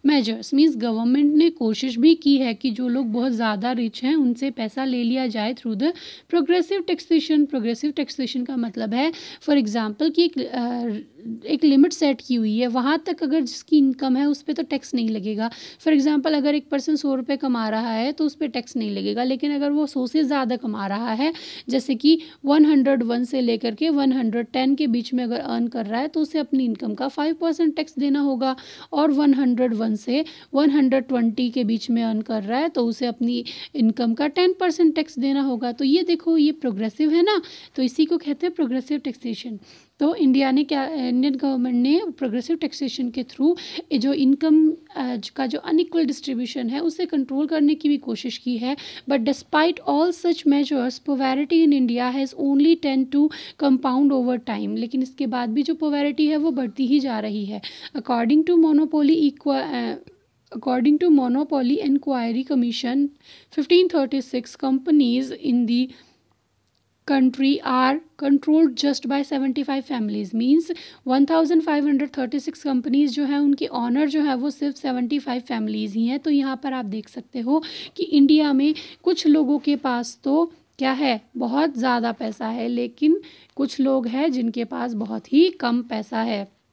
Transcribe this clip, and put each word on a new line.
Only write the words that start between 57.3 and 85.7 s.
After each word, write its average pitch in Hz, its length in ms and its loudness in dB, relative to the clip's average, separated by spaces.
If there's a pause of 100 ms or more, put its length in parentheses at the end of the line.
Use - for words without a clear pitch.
है। 202 160 -10 (360)
According 269 520 2
to 349 160 4
monopoly 302 680 4
equa-, 269 320 -4
अ, 240 320 -6 (600)
according 254 460 2
to 359 60 4 (100)
monopoly 269 680 0
inquiry 262 640 0
commission, 247 560 0 (520)
fifteen 349 360 4
thirty-six 262 600 -2
companies 262 760 2 (200)
in 240 140 2
the 240 220 0 (1200)
country 269 420 2 (140)
are 262 320 2 (240)
controlled 285 520 4
just 277 320 -2
by 277 160 -2
seventy-five 269 600 -4
families। 208 520 -6
Means 277 360 2 (360)
one 269 180 4
thousand 320 360 2
five 294 260 0
hundred 285 300 0
थर्टी 269 220 -4
सिक्स - 240 -10
companies 269 500 0
जो 294 100 -2
हैं 285 160 0
उनके 285 280 2
honor 247 420 0
जो 302 120 0
है 285 140 0
वो 254 140 -2
सिर्फ 285 260 -4
सेवेंटी 254 440 -4
फ़ाइव 254 220 -6
families 214 520 -6
ही 226 120 0
हैं। 262 140 -2
तो 311 120 -2
यहाँ 269 320 0
पर 277 100 -4
आप 254 120 -6
देख 208 240 -8
सकते - 300 -12
हो 277 240 0 (320)
कि 381 80 -4
India 302 500 4
में 285 200 2 (300)
कुछ 339 240 0
लोगों 294 320 4
के 285 160 0
पास 240 480 -6
तो 320 280 0 (280)
क्या 262 120 0
है, 262 300 0 (160)
बहुत 262 400 -2
ज़्यादा 233 340 0
पैसा 220 360 -8
है, 233 200 -6
लेकिन 247 540 0 (340)
कुछ 269 240 -4
लोग 262 280 2
हैं 269 240 -2
जिनके 233 320 -2
पास 247 300 -6
बहुत 214 400 -6
ही 330 160 6
कम 240 320 -2